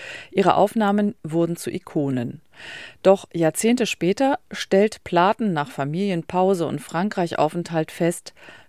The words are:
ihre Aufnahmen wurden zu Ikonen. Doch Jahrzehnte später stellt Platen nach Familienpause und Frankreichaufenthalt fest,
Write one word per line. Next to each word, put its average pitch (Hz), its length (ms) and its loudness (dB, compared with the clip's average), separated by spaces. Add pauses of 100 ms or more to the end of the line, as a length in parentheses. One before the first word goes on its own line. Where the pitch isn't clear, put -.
(300)
ihre 180 240 4
Aufnahmen 208 720 2
wurden 165 320 0
zu - 160 -8
Ikonen. 135 720 -4 (600)
Doch 190 320 4
Jahrzehnte 208 540 2
später 269 500 0 (140)
stellt - 520 0
Platen 190 480 2
nach 147 200 -2
Familienpause 180 960 0
und 143 120 -4
Frankreichaufenthalt 170 1120 -2
fest, - 440 -4 (340)